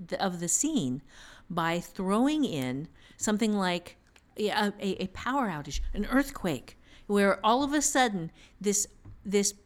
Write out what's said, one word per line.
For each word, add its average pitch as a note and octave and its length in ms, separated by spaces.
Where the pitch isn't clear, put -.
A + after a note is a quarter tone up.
the, F#3 120
of F3+ 200
the F3 80
scene E3 560
by E3+ 320
throwing A#3 680
in C3+ 420
something G#3+ 400
like F3+ 420
a, G#3 120
a, G3+ 540
a F#3+ 60
power B3+ 400
outage, D3 320
an G3+ 140
earthquake, - 720
where G3+ 400
all A#3+ 160
of C#4+ 120
a D4+ 100
sudden G3+ 480
this, G3+ 280
this G3+ 300